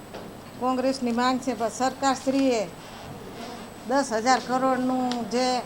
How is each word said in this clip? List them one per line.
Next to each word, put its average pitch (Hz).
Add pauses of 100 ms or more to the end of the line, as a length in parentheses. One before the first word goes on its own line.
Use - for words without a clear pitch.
(600)
કોંગ્રેસની 254
માંગ 247
છે, 254
પણ 220
સરકારશ્રીએ 262 (1200)
દસ 262
હજાર 233
કરોડનું 254
જે 254